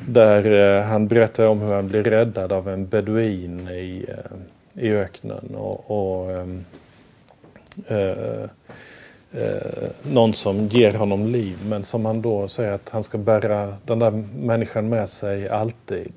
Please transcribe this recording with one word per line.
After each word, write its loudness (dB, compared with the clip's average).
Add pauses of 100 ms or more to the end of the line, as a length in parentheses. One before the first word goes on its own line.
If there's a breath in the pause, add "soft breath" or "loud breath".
där, 8
eh, 2
han 2
berättar 4
om 4
hur 0
han 0
blir 0
räddad 0
av -2
en -4
beduin -2
i, -10
eh, -12
i 2
öknen. -4
Och, -8
och, -4
ehm, -8 (1200 loud breath)
eh, -4 (920 loud breath)
eh, -6 (140)
någon 4
som -2
ger 6
honom 0
liv, -2 (100)
men -4
som -4
han -2
då -2
säger -4
att -8
han -6
ska -8
bära 0
den -2
där 4 (300)
människan -2
med -2
sig -6
alltid. -6